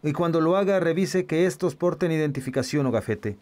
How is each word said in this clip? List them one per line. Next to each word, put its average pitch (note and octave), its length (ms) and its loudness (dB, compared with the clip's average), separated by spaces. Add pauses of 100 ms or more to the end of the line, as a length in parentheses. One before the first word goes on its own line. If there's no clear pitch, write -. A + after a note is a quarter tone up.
y D3 100 -2
cuando E3 280 0
lo E3 160 4
haga, G3 240 2
revise F3+ 460 0
que E3 200 2
estos F3+ 280 -2
porten E3+ 380 0
identificación C#3 760 -2
o B2 60 0
gafete. G#2 500 -2